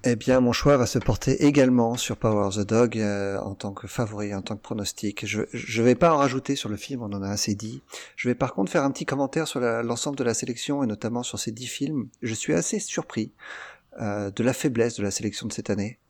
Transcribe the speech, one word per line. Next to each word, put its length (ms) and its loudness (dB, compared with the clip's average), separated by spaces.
Eh 100 4
bien, 240 4
mon 140 6
choix 240 6
va 100 4
se 140 0
porter 440 2
également 520 6
sur 200 -4
Power 300 2
of 80 -2
the 100 0
Dog, 340 4
euh, 400 -2
en 180 -6
tant 160 -8
que 160 -12
favori, 440 -4
en 80 -4
tant 140 -8
que 80 -10
pronostic. 640 -6
Je, 160 -2
je 300 -2
vais 140 8
pas 180 6
en 40 4
rajouter 360 0
sur 140 -6
le 80 -4
film, 260 -8
on 100 -6
en 100 -4
a 60 -2
assez 280 -2
dit. 260 -12
Je 140 -4
vais 80 0
par 180 -2
contre 160 -2
faire 140 2
un 80 2
petit 140 -6
commentaire 420 -2
sur 100 -4
la, 240 0
l'ensemble 340 -2
de 60 -2
la 120 2
sélection 500 -2
et 20 2
notamment 380 -4
sur 160 -6
ces 100 -4
dix 160 -10
films. 400 -4
Je 120 -2
suis 200 -2
assez 240 0
surpris, 540 -6
euh, 300 -4
de 140 -2
la 80 4
faiblesse 420 0
de 80 -4
la 80 0
sélection 380 -6
de 40 -6
cette 160 -8
année. 300 -4